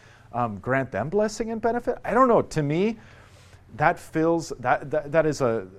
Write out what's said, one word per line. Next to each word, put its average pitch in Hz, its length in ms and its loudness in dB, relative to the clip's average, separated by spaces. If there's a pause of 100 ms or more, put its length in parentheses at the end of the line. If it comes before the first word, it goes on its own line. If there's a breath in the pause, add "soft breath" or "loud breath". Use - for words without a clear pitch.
(340 soft breath)
um, 117 260 -4
grant 127 320 -2
them 107 180 -2
blessing 214 400 -2
and 226 100 -6
benefit. 233 460 -2
I 175 80 -4
don't 254 140 6
know. 190 160 4
To - 180 -2
me, 175 380 0 (800 loud breath)
that 170 200 2
fills, 160 640 0
that, 127 320 0
that, 147 200 -2
that 156 140 4
is 151 160 0
a, 113 260 0 (120)